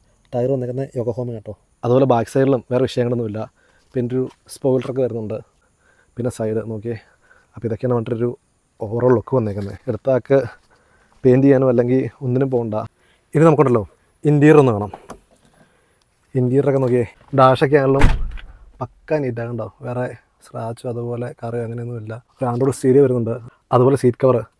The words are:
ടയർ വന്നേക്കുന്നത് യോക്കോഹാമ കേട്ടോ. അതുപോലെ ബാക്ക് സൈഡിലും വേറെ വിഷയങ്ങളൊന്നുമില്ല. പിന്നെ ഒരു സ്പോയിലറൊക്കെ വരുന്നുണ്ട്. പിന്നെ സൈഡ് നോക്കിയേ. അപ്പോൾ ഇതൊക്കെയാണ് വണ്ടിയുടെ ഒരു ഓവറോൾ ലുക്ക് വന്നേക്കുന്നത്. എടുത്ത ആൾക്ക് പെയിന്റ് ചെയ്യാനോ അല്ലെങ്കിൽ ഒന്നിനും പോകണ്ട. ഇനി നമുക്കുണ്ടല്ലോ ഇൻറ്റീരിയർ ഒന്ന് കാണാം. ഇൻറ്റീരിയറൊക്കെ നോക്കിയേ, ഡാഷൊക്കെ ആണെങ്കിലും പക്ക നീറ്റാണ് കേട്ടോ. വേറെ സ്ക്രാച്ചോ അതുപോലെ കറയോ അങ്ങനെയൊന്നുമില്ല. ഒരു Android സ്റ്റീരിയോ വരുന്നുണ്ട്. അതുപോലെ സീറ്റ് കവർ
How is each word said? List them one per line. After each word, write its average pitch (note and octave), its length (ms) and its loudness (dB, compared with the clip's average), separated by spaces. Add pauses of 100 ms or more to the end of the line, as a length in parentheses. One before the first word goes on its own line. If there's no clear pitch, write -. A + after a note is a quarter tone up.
(340)
ടയർ B2 200 -2
വന്നേക്കുന്നത് B2+ 440 -6
യോക്കോഹാമ A#2+ 380 -4
കേട്ടോ. G#2+ 180 -14 (320)
അതുപോലെ B2+ 280 4
ബാക്ക് A#2 200 -2
സൈഡിലും C3+ 280 0 (100)
വേറെ B2+ 160 0
വിഷയങ്ങളൊന്നുമില്ല. A#2+ 520 -4 (540)
പിന്നെ B2 200 -4
ഒരു B2+ 80 -2 (320)
സ്പോയിലറൊക്കെ C3 520 -2
വരുന്നുണ്ട്. A2 320 -8 (800)
പിന്നെ A#2+ 220 -4
സൈഡ് A2 240 -4 (100)
നോക്കിയേ. A2 260 -8 (560)
അപ്പോൾ - 160 -10
ഇതൊക്കെയാണ് B2 280 -4
വണ്ടിയുടെ A#2 240 -4
ഒരു A#2+ 80 0 (560)
ഓവറോൾ A#2 320 2
ലുക്ക് - 220 -4
വന്നേക്കുന്നത്. G2+ 380 -6 (120)
എടുത്ത A2 260 -4
ആൾക്ക് C3+ 220 2 (840)
പെയിന്റ് C3 240 6
ചെയ്യാനോ C3 260 4
അല്ലെങ്കിൽ A#2+ 280 2 (240)
ഒന്നിനും B2+ 300 0
പോകണ്ട. A#2 200 -2 (600)
ഇനി D3+ 140 4
നമുക്കുണ്ടല്ലോ C3 340 4 (480)
ഇൻറ്റീരിയർ D3+ 320 8
ഒന്ന് B2+ 120 4
കാണാം. G2+ 160 -6 (1500)
ഇൻറ്റീരിയറൊക്കെ C3+ 440 2
നോക്കിയേ, B2 220 0 (340)
ഡാഷൊക്കെ C3+ 440 4
ആണെങ്കിലും C3+ 220 4 (760)
പക്ക - 420 -6
നീറ്റാണ് A#2 300 -6
കേട്ടോ. A2 160 -8 (180)
വേറെ B2 180 -6 (400)
സ്ക്രാച്ചോ A#2 460 -12
അതുപോലെ A#2+ 360 -8 (120)
കറയോ A#2 260 -8
അങ്ങനെയൊന്നുമില്ല. A#2 480 -12 (240)
ഒരു C3 140 -4
Android B2 260 0
സ്റ്റീരിയോ C3 280 4
വരുന്നുണ്ട്. A#2 300 -2 (380)
അതുപോലെ C3 300 4
സീറ്റ് B2 180 0
കവർ B2+ 160 4 (220)